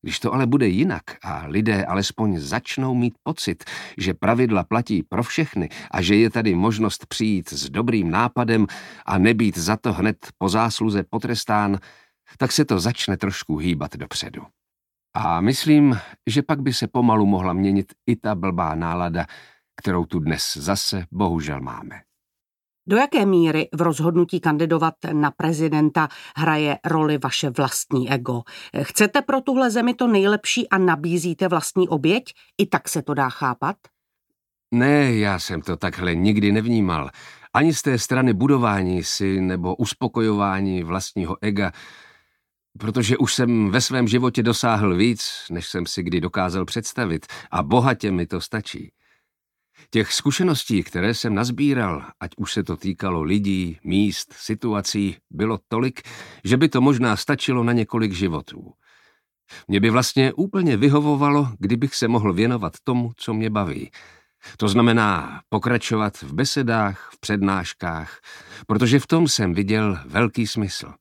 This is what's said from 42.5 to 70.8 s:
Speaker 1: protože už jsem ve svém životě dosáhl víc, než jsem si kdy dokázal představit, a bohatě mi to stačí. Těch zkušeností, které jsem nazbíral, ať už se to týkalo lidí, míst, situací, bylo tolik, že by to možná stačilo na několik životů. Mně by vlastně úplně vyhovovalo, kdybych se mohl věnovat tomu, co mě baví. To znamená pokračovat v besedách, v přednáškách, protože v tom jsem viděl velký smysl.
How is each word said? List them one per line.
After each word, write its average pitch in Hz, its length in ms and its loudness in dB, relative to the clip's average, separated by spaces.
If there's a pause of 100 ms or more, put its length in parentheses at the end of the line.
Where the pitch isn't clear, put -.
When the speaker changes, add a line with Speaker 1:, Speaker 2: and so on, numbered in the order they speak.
Speaker 1:
protože 110 380 0
už - 180 0
jsem 117 360 2
ve 90 100 2
svém 123 280 0
životě 123 340 2
dosáhl 107 540 2
víc, - 540 0
než 85 180 -8
jsem 90 180 -6
si - 160 -6
kdy 85 180 -2
dokázal 90 440 -2
představit, 101 600 -4 (240)
a 87 120 -2
bohatě 113 480 2
mi 87 160 -2
to 90 140 -6
stačí. - 520 -10 (1000)
Těch 110 220 0
zkušeností, 143 720 0
které 98 320 -2
jsem 113 200 -4
nazbíral, 120 720 -2 (140)
ať 87 160 -10
už 101 160 -6
se 101 100 -2
to 85 140 -6
týkalo 92 460 -4
lidí, 92 600 -2
míst, 95 520 0
situací, 104 800 -4 (140)
bylo 107 280 -4 (100)
tolik, 123 340 -2 (420)
že 117 120 4
by 151 120 4
to 127 120 2
možná 123 360 4
stačilo 127 480 0
na 120 80 2
několik 110 400 0
životů. 85 600 -4 (960)
Mně 98 120 2
by 110 100 4
vlastně 127 420 2
úplně 175 440 0
vyhovovalo, 143 720 4 (100)
kdybych 120 360 -2
se 117 140 -2
mohl 107 240 2
věnovat 107 400 0 (120)
tomu, 123 320 -2
co - 180 -6
mě 110 160 -2
baví. 98 400 -4 (640)
To 107 120 0
znamená 107 800 2
pokračovat 110 680 -2
v 67 160 -14
besedách, 113 800 -2
v - 80 -20
přednáškách, 95 1000 -4 (460)
protože 117 320 4
v 135 80 0
tom 165 220 2
jsem 90 260 0
viděl 104 520 0
velký 110 400 0
smysl. - 540 -6